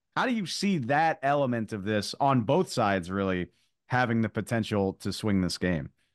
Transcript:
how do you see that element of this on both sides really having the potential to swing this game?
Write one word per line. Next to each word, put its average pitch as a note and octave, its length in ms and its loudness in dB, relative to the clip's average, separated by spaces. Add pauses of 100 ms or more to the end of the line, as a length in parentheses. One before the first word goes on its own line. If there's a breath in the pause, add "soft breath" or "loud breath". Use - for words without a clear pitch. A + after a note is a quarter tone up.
(160)
how F#3 100 0
do C4 60 0
you A3 120 -2
see F#3+ 340 -2
that D3 440 0
element C3 500 0
of G2 120 -6
this G#2 340 0
on C3+ 220 4
both C#3+ 320 0
sides G2 400 0
really F#2+ 340 0 (400)
having A#2 360 2
the A2 60 0
potential G#2 680 -2
to - 180 -6
swing G2 280 0
this F2+ 160 0
game? E2 340 -2 (240)